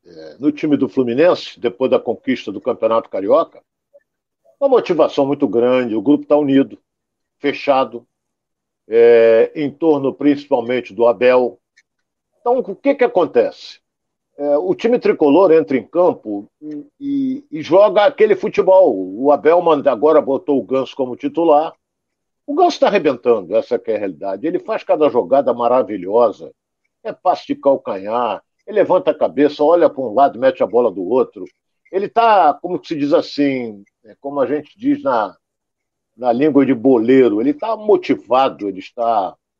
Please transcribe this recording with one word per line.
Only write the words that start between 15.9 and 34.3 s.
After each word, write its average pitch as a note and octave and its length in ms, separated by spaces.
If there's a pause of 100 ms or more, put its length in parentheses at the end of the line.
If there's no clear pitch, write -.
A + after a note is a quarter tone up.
e, D3+ 260 (120)
e, C#3 540
e D#3 100
joga G3 440
aquele G#3 280
futebol. F#3+ 580 (240)
O C3+ 140
Abel D3 320
manda, C#3+ 300
agora D3+ 280
botou C3+ 380
o A#2+ 60
Ganso C3 320
como B2+ 180
titular. D#3 580 (720)
O C#4+ 120
Ganso F4 240
tá B3+ 80
arrebentando, B2 680
essa A2+ 240
que A2+ 140
é - 20
a G#2 60
realidade. G2 480
Ele F3 100
faz G#3+ 240
cada D#3 260
jogada B2 460
maravilhosa. A2+ 960 (540)
É A3 80
passe - 340
de - 80
calcanhar, A2+ 880 (240)
ele G3+ 140
levanta D#3+ 320
a - 20
cabeça, C3 480
olha D#3+ 260
pra C3+ 140
um A2+ 100
lado, B2+ 260
mete C3 260
a - 20
bola A2+ 240
do F#2 120
outro. G2+ 420 (480)
Ele F#3+ 160
tá, G#3 520
como F3 240
se E3 120
diz C#3+ 160
assim, B2+ 720 (200)
é, G#2 160
como C#3+ 200